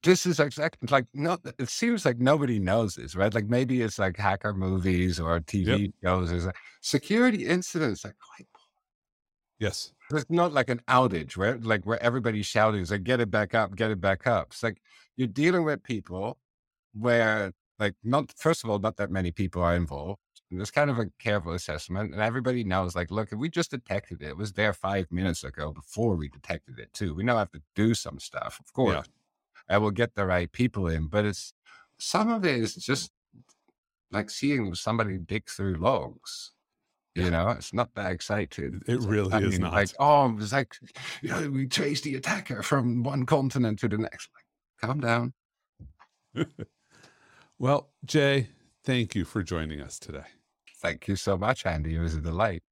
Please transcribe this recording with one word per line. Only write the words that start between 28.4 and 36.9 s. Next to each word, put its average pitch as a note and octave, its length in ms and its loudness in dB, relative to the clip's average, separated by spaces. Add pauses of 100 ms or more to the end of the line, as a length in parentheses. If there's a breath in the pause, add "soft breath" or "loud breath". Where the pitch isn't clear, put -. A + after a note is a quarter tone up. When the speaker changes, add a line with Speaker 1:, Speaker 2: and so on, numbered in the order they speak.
Speaker 1:
of - 120 -20
course. A2+ 220 2
Speaker 2:
Yeah. D2 80 -4 (680 loud breath)
Speaker 1:
And G2+ 140 4
we'll G#2 100 2
get A2+ 220 0
the G2+ 120 0
right F2+ 240 2
people G2+ 380 0
in." D#2+ 180 0
But G#2 180 2
it's, - 280 -4 (460 loud breath)
some G#3+ 300 0
of A3+ 160 0
it D3 120 2
is A2+ 180 0
just, - 380 -4 (1000)
like, G#2 180 -4
seeing B2 460 -2
somebody G#2+ 440 -2
dig G2 300 -6
through F#2+ 280 -4
logs. - 760 -4 (600)